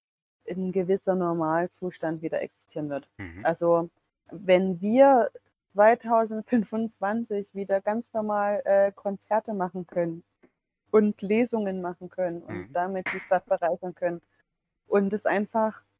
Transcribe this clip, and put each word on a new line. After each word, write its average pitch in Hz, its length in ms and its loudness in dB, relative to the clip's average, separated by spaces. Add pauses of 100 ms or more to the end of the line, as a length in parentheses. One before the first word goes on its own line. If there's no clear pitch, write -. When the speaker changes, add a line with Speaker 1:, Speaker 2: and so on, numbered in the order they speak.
(500)
Speaker 1:
ein 185 220 -4
gewisser 190 440 0
Normalzustand 170 1040 -2
wieder 160 200 -4
existieren - 480 -10
wird. 139 180 -8 (100)
Speaker 2:
Mhm. 95 280 -10
Speaker 1:
Also 170 440 2 (420)
wenn 180 500 2
wir 247 500 6 (420)
zweitausendfünfundzwanzig 220 1800 0
wieder 196 260 0
ganz 220 320 -4
normal, 208 520 -2
äh, 196 260 4
Konzerte 208 640 -4
machen 185 340 -4
können 170 360 -2 (680)
und 214 300 2
Lesungen 214 600 0
machen 180 280 -8
können 170 340 -6
und - 260 -10
Speaker 2:
Mhm. 135 40 -20
Speaker 1:
damit 185 400 -4
die 190 80 -8
Stadt - 240 -2
bereichern 180 500 -2
können 170 260 -4 (680)
und 196 260 2
es 208 120 -4
einfach 214 580 -2 (160)